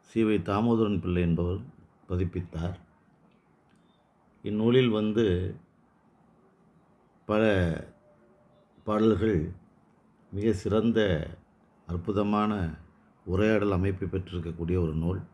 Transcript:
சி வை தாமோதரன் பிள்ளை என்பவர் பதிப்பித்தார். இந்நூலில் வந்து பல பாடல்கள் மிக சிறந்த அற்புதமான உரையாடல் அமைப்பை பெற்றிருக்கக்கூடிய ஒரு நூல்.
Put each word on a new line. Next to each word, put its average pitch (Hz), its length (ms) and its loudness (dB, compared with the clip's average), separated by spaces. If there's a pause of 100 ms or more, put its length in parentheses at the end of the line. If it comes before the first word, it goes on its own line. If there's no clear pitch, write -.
சி - 240 -2
வை 107 140 2
தாமோதரன் 104 600 2
பிள்ளை 90 220 0
என்பவர் 87 380 0 (480)
பதிப்பித்தார். 90 680 -6 (1700)
இந்நூலில் 117 460 2
வந்து 107 680 0 (1700)
பல 107 180 2 (1400)
பாடல்கள் 104 680 2 (800)
மிக 104 200 0
சிறந்த 104 760 0 (560)
அற்புதமான 101 920 -2 (480)
உரையாடல் 104 460 2
அமைப்பை 95 380 0
பெற்றிருக்கக்கூடிய 85 680 -4
ஒரு 82 160 0
நூல். 85 280 -2 (120)